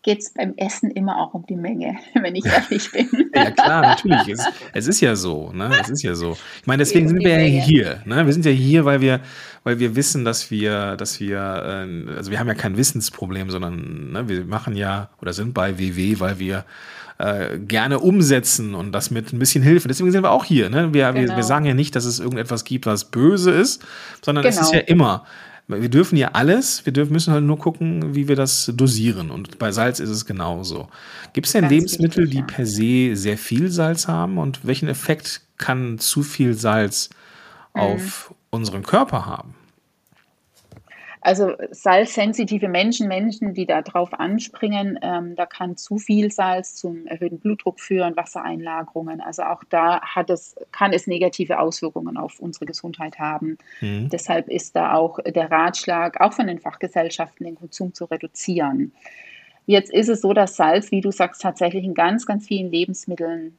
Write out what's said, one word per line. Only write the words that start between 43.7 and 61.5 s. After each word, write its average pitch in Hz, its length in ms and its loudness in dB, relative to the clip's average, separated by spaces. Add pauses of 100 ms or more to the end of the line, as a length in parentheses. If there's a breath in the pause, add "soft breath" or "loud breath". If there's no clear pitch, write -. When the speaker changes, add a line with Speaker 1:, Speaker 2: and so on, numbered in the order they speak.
Speaker 1:
drauf 175 320 -4
anspringen, 202 880 -4
ähm, 175 360 -6
da 175 80 -2
kann 175 320 -8
zu - 200 -8
viel 208 360 2
Salz 185 420 -2
zum 170 320 -10
erhöhten 165 320 -6
Blutdruck 208 400 -4
führen, 175 380 -2
Wassereinlagerungen. 165 1040 -8
Also 160 220 -8
auch 170 260 -6
da 170 320 2
hat - 280 -6
es, - 260 -4 (180)
kann 196 180 0
es 175 160 -2
negative 175 520 -2
Auswirkungen 160 580 -4
auf 160 240 -12
unsere 165 240 -10
Gesundheit 160 540 -12
haben. 156 380 -6 (220 loud breath)
Speaker 2:
Mhm. 104 300 -4
Speaker 1:
Deshalb 170 400 -2
ist - 260 -6
da 170 200 2
auch 165 280 0
der 165 260 -2
Ratschlag, 170 720 0
auch 208 140 4
von 226 140 -2
den 170 120 -6
Fachgesellschaften, 165 840 -6
den 170 100 -12
Konsum 175 380 -10
zu - 100 -12
reduzieren. 160 880 -4 (760 loud breath)
Jetzt 196 280 4
ist 214 160 4
es 214 100 2
so, 196 140 2
dass 196 240 4
Salz, 170 340 4
wie 196 80 2
du 196 120 0
sagst, 180 300 -2
tatsächlich 180 440 -2